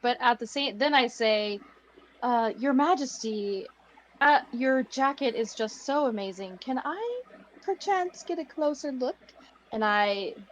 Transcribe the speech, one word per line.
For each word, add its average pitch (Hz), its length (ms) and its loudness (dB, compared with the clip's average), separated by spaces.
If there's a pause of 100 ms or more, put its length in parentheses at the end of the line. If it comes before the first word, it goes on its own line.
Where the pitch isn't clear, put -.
but 247 200 0
at 240 180 4
the 226 80 -6
same, 277 320 -4
then 285 160 2
I 254 120 4
say, 214 560 0 (580)
Uh, 233 360 2
your 269 160 0
majesty, 226 960 0 (520)
uh, 285 200 6 (100)
your 262 320 2
jacket 269 520 0
is 220 200 -4
just - 300 -6
so 285 220 2
amazing. 190 520 -6
Can 254 240 -4
I 453 380 -4 (420)
perchance 370 600 -2
get 339 160 -4
a 311 60 -4
closer 294 460 -2
look? 254 260 -4 (540)
And 220 140 -2
I 208 500 2 (160)